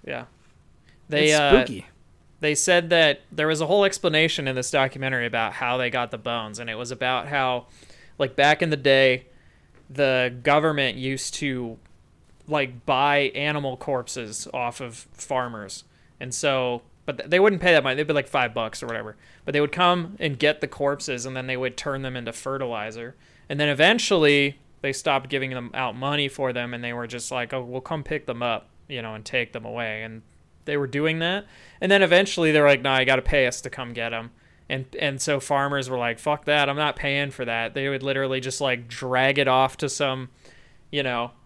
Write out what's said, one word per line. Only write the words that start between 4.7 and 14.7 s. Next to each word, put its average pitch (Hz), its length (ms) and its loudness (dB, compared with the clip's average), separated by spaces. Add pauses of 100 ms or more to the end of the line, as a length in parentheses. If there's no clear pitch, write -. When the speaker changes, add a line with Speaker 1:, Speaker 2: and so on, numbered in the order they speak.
Speaker 1:
documentary 131 560 0
about 113 280 -2
how 123 220 -2
they 123 140 0
got 120 200 -2
the 120 80 -8
bones, 110 400 -6
and 117 120 -10
it 110 60 -8
was 120 140 -8
about 127 380 -2
how, 131 380 -2 (520)
like, 135 180 -2
back 147 260 4
in 160 80 0
the 151 60 0
day, 135 500 4 (640)
the 131 520 0
government 143 540 2
used 131 380 -6
to, 123 440 -6 (680)
like, 135 380 -2
buy 143 480 4
animal 143 420 -4
corpses 120 760 -6
off 120 280 -4